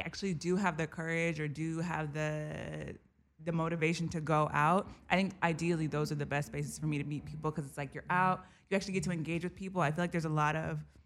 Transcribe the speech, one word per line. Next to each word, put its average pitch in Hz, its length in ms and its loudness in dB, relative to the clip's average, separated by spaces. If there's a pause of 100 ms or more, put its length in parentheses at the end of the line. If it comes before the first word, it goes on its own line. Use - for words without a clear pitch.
actually 190 300 -4
do 170 220 2
have 180 200 2
the 160 100 0
courage 165 540 -2
or 151 80 -2
do 160 320 -4
have 156 320 -4
the, 151 840 -4 (500)
the 165 80 -2
motivation 165 580 2
to 170 100 -2
go 151 320 4
out, 160 360 4 (220)
I 175 60 6
think 185 160 2 (100)
ideally 165 440 2
those 151 260 0
are 151 40 0
the 143 100 -2
best 143 220 0
spaces 143 300 -6
for 151 80 -4
me 151 120 2
to 143 60 -2
meet 147 200 -6
people 156 260 -4
'cause 156 160 -4
it's 139 120 -16
like 143 160 -6
you're - 160 -10
out, 185 340 4 (240)
you 190 80 2
actually 190 180 -2
get 185 100 2
to 180 60 2
engage 165 320 0
with 175 140 -4
people. 190 240 -4
I 147 100 4
feel 170 140 0
like 175 80 -2
there's 165 140 0
a - 20 -2
lot 151 260 2
of 160 240 -2 (280)